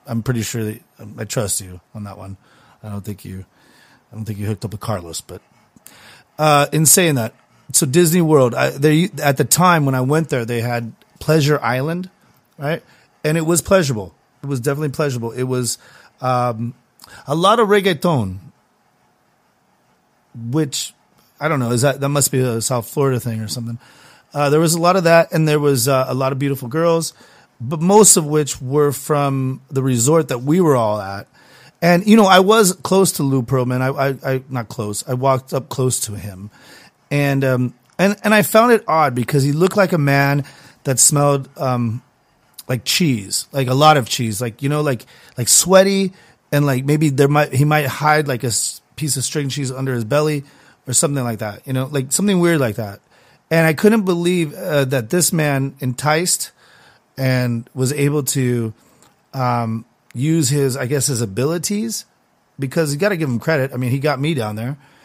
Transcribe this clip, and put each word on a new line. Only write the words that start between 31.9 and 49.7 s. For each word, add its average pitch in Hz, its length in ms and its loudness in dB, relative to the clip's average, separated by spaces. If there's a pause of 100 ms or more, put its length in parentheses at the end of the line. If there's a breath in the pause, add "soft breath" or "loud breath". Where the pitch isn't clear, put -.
you 214 100 8
know, 214 100 8
I 190 140 8
was 196 320 4
close 190 400 2
to - 100 -4
Lou 135 200 0
Pearlman. 127 380 -2
I, 131 80 -2
I, 135 460 -4
I, 131 140 -4
not 127 200 -8
close. 104 400 -8
I 131 60 -2
walked 131 380 0
up 131 160 -4
close 131 320 -2
to 101 140 -8
him. 98 360 -14 (600 loud breath)
And, 139 340 0
um, 127 300 0 (240)
and, 202 240 2
and 214 120 2
I 208 80 4
found 233 300 4
it 214 140 2
odd 156 280 0
because 123 280 0
he 143 100 0
looked 180 240 0
like 190 160 2
a 175 60 0
man 139 460 2 (400 loud breath)
that 131 140 -2
smelled, 143 580 2
um, 123 460 -2 (640)
like 123 160 -4
cheese, 123 640 -2
like 135 180 -2
a 131 60 0
lot 151 220 6
of 120 120 -2
cheese, 110 320 -4
like, 120 220 -8
you 139 60 -2
know, 151 140 -2
like, 139 240 -4 (300 loud breath)
like 120 120 -4
sweaty, 190 640 4 (400 soft breath)
and, 147 120 2
like, 135 200 0
maybe 151 260 2
there 139 180 4
might, 147 240 2
he 131 120 2
might 151 220 2
hide, 151 420 0
like, 127 160 -4
a 127 40 -2
s-, - 320 -6 (160)
piece 143 200 -4
of 127 80 -4
string 147 240 -4
cheese 131 220 -6